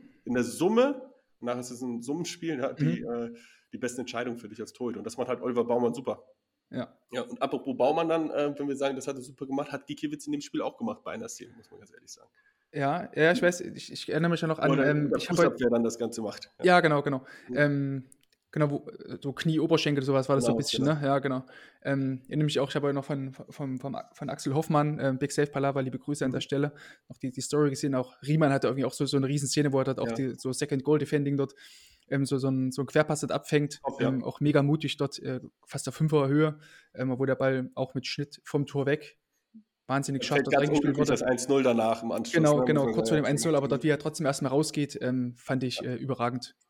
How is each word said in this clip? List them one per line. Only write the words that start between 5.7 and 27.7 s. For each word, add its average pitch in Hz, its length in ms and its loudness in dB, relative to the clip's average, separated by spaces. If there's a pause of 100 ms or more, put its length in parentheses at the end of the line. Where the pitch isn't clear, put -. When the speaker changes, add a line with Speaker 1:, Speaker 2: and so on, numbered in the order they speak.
Speaker 1:
super. - 300 -6 (460)
Speaker 2:
Ja. - 280 -10 (140)
Speaker 1:
Ja, 123 120 -4
und - 180 -12
apropos 135 360 -4
Baumann 156 300 2
dann, 160 240 0
äh, 143 260 -2
wenn 143 100 -4
wir 139 80 -4
sagen, 139 200 -2
das 127 120 -8
hat 139 80 -4
er 131 60 -12
super 139 240 -14
gemacht, 135 260 -4
hat 135 140 -8
Gikiewicz 147 420 -8
in 147 40 -4
dem 143 100 -4
Spiel - 200 -6
auch 110 160 -6
gemacht 107 260 -6
bei - 80 -8
einer 107 180 -8
Szene, - 280 -16
muss - 120 -20
man - 120 -20
ganz - 120 -20
ehrlich - 180 -20
sagen. - 180 -20 (420)
Speaker 2:
Ja, 147 440 -2
ja, 156 160 6
ich - 100 0
Speaker 1:
Mhm. 175 40 6
Speaker 2:
weiß, 175 160 2
ich, - 300 -12
ich - 180 -10
erinnere 165 220 2
mich 165 100 0
ja 165 60 0
noch 156 100 -2
an, 151 140 2
Speaker 1:
Oder 143 180 4
Speaker 2:
ähm, 147 200 2
Speaker 1:
der 131 100 2
Speaker 2:
ich - 100 -6
hab 175 60 0
Speaker 1:
Fußabwehr 160 320 4
Speaker 2:
heute - 20 2
Speaker 1:
dann 117 140 4
das 110 160 -2
Ganze 113 240 -4
macht. - 260 -10 (100)
Ja. - 60 2
Speaker 2:
Ja, 180 140 8
genau, 151 240 4
genau. 135 200 -2 (240)
Speaker 1:
Mhm. 127 100 -4
Speaker 2:
Ähm, 139 460 0 (460)
genau, 147 220 2
wo, - 180 -6
äh, - 320 -12
so 139 120 -6
Knie, 156 260 0
Oberschenkel, 151 440 4
sowas 135 240 2
war 139 80 4
das 139 100 4
Speaker 1:
Genau, 117 80 4
Speaker 2:
so - 20 0
ein - 20 0
bisschen, - 280 0
Speaker 1:
genau. 151 140 2
Speaker 2:
ne? 143 60 -2
Ja, 139 140 2
genau. 131 260 -2 (380)
Ähm, 135 440 -2
erinnere 151 180 2
mich 147 140 0
auch, 139 100 0
ich - 60 -4
habe 143 120 0
heute 139 80 2
noch 139 100 -4
von, 135 280 -6
von, 131 440 -8
von, 127 180 -8 (180)
von - 160 -10
Axel 143 260 -4
Hoffmann, 151 440 2
ähm, 131 200 0
Big 143 120 -2
Save 147 200 0
Palaver, 139 320 0
liebe 131 160 -6
Grüße 147 260 -4
an 131 60 0
Speaker 1:
Mhm. - 20 -2
Speaker 2:
der 135 80 -4
Stelle, 143 320 -2 (340)
noch - 100 -18
die, 135 120 -6
die 123 120 -8
Story 147 280 2
gesehen. 139 240 -2